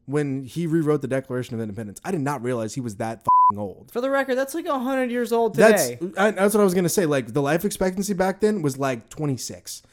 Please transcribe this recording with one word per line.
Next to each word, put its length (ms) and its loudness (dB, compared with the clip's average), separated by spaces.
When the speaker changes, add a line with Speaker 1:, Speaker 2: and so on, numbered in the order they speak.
Speaker 1:
when 380 -2
he 240 -6
rewrote 340 2
the 60 -4
Declaration 480 -4
of 60 -4
Independence. 420 -10
I 80 -6
did 100 -2
not 220 -2
realize 300 -2
he 80 -8
was 160 -6
that 220 -6
f***ing 400 4
old. 320 -10
Speaker 2:
For 100 -6
the 80 0
record, 260 0
that's, 180 -2
like, 120 -6
a 140 -2
hundred 320 -2
years 200 -2
old 240 0
Speaker 1:
That's, 340 6
Speaker 2:
today. 280 -6
Speaker 1:
I, 140 4
that's 220 2
what 80 4
I 20 6
was 100 4
gonna 160 2
say. 160 2
Like, 280 0
the 80 0
life 220 0
expectancy 500 -2
back 280 -2
then 200 2
was, 160 -2
like, 320 -4
twenty-six, 840 -6